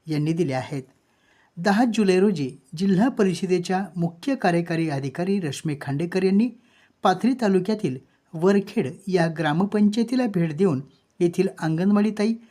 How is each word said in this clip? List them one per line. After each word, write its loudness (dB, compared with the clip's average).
यांनी 0
दिल्या 0
आहेत. -8
दहा 2
जुलै 4
रोजी 0
जिल्हा 4
परिषदेच्या 0
मुख्य -2
कार्यकारी 0
अधिकारी -4
रश्मी -6
खांडेकर -4
यांनी 2
पाथरी 2
तालुक्यातील 0
वरखेड 0
या 2
ग्रामपंचायतीला 0
भेट -2
देऊन 2
येथील 2
अंगणवाडी 2
ताई, -2